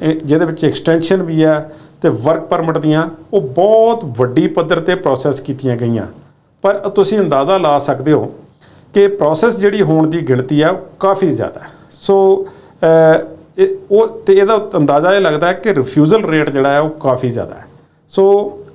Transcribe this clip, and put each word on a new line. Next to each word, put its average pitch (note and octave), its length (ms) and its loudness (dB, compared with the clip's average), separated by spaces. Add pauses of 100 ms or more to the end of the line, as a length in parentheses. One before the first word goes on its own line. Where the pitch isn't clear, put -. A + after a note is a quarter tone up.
ਇਹ, D#3 140 0
ਜਿਹਦੇ D#3 300 0
ਵਿੱਚ D#3+ 200 -4
ਐਕਸਟੈਂਸ਼ਨ E3 580 0
ਵੀ D#3+ 200 0
ਆ D#3 260 0 (320)
ਤੇ E3+ 80 2
ਵਰਕ D3 300 0
ਪਰਮਿਟ E3 380 -2
ਦੀਆਂ, D#3 320 0 (240)
ਉਹ G3+ 80 0
ਬਹੁਤ G#3+ 640 2
ਵੱਡੀ B2 420 0
ਪੱਧਰ E3+ 300 -2
'ਤੇ F3+ 180 -2
ਪ੍ਰੋਸੈਸ C#3 440 -2
ਕੀਤੀਆਂ C3 360 -4
ਗਈਆਂ। A#2 300 -4 (560)
ਪਰ G3 120 2
ਤੁਸੀਂ G3+ 460 0
ਅੰਦਾਜ਼ਾ D#3+ 380 0
ਲਾ D3 220 2
ਸਕਦੇ C3+ 320 -2
ਹੋ A2 220 0 (600)
ਕਿ G3+ 140 4
ਪ੍ਰੋਸੈਸ F3+ 500 -2
ਜਿਹੜੀ G3+ 240 0
ਹੋਣ D#3 260 2
ਦੀ D#3 220 -4
ਗਿਣਤੀ C3 320 0
ਆ, D#3 80 2
ਉਹ F#3 80 -2 (220)
ਕਾਫੀ F#3+ 300 0
ਜ਼ਿਆਦਾ - 300 -6
ਹੈ। - 80 -18 (240)
ਸੋ, G3 560 0 (720)
ਅ, - 60 -8 (320)
ਇਹ, F#3+ 100 4 (240)
ਉਹ, A3 160 4
ਤੇ - 260 0
ਇਹਦਾ G3+ 440 2
ਅੰਦਾਜ਼ਾ D3+ 360 2
ਇਹ G3+ 80 2
ਲੱਗਦਾ D#3+ 260 0
ਹੈ F#3 60 0
ਕਿ - 220 -2
ਰਿਫਿਊਜ਼ਲ D3+ 500 2
ਰੇਟ D#3 240 0
ਜਿਹੜਾ C#3 220 0
ਹੈ, C#3+ 80 2
ਉਹ D#3 100 0
ਕਾਫੀ C3 400 -4
ਜ਼ਿਆਦਾ A2+ 260 -8
ਹੈ। - 100 -20 (440)
ਸੋ G3+ 480 2 (180)